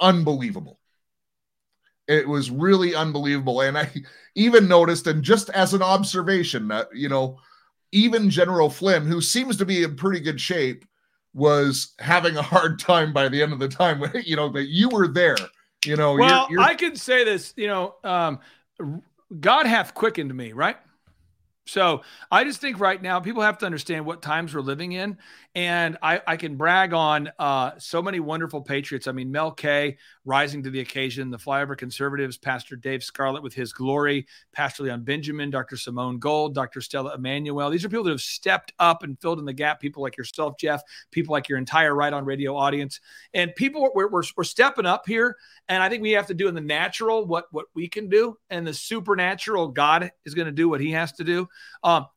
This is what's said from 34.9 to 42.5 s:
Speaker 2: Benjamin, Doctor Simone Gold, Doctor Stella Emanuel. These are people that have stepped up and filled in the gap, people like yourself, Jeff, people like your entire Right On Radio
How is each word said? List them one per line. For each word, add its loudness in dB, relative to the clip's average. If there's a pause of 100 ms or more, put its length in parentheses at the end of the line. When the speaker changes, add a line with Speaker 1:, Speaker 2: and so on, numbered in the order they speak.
Speaker 2:
Benjamin, -6
Doctor -8
Simone -8
Gold, -2
Doctor -6
Stella -8
Emanuel. -4
These -6
are -6
people -4
that 0
have -6
stepped -4
up 2
and -12
filled -4
in -10
the -8
gap, -4
people -8
like -8
yourself, -8
Jeff, -2 (280)
people -4
like -2
your -2
entire 2
Right 0
On -6
Radio -4